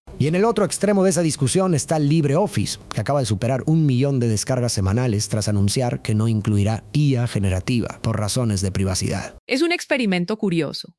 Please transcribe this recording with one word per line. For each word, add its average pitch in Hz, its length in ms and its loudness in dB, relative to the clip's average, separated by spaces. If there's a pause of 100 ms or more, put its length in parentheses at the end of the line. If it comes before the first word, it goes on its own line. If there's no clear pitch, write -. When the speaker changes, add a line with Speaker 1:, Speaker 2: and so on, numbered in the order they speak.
(200)
Speaker 1:
Y 131 80 2
en 165 80 0
el 196 100 4
otro 208 180 2
extremo 196 400 0
de 190 60 4
esa 175 140 2
discusión 170 500 2
está 156 240 0
LibreOffice, 147 800 2 (160)
que 113 80 -4
acaba 139 200 0
de 120 40 0
superar 117 400 -2
un 156 220 2
millón 135 320 2
de 120 80 0
descargas 120 440 0
semanales 104 560 0
tras 107 200 -2
anunciar 107 560 0
que 110 100 -2
no 107 140 2
incluirá 107 560 0 (100)
I 143 220 2
A 120 100 0
generativa 98 800 -2
por 110 160 0
razones 104 420 -2
de 95 100 -2
privacidad. 95 640 -2 (120)
Speaker 2:
Es 302 160 0
un 339 80 0
experimento 214 680 -2
curioso, 160 600 -4